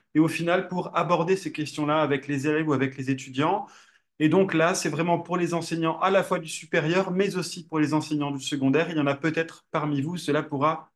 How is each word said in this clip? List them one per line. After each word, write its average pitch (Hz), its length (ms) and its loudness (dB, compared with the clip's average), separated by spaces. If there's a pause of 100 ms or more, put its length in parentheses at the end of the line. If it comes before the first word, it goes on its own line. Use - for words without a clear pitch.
(140)
et 151 40 4
au 156 100 6
final 175 400 0
pour 175 280 -6
aborder 170 400 2
ces 160 160 -8
questions-là 151 480 -2
avec 139 260 0
les 143 220 -2
élèves 156 180 0
ou 151 60 0
avec 131 240 0
les 135 140 -6
étudiants. 143 560 -2 (520)
Et 151 120 4
donc 190 240 4
là, 160 180 4
c'est - 160 -2
vraiment 170 300 0
pour 170 180 -4
les 170 160 0
enseignants 165 480 -2
à 185 100 2
la 190 120 4
fois 180 160 -2
du 160 100 -8
supérieur, 175 640 0
mais 185 260 0
aussi 170 320 -8
pour 156 100 -2
les 147 140 2
enseignants 147 380 0
du 139 100 -6
secondaire. 139 480 2
Il 165 80 -4
y 151 40 2
en 139 60 2
a 139 80 2
peut-être 160 560 -4
parmi 147 300 0
vous, 165 160 -4
cela 151 260 0
pourra 151 540 0